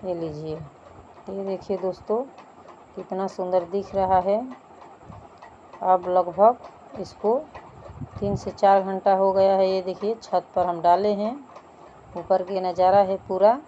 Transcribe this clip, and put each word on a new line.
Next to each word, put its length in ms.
ये 100
लीजिए, 400
ये 880
देखिए 340
दोस्तों, 440
कितना 320
सुंदर 380
दिख 280
रहा 260
है। 200
अब 240
लगभग 920
इसको 380
तीन 240
से 160
चार 300
घंटा 320
हो 180
गया 240
है। 120
ये 140
देखिए, 320
छत 400
पर 120
हम 160
डाले 320
हैं, 200
ऊपर 300
के 180
नज़ारा 380
है 180
पूरा। 500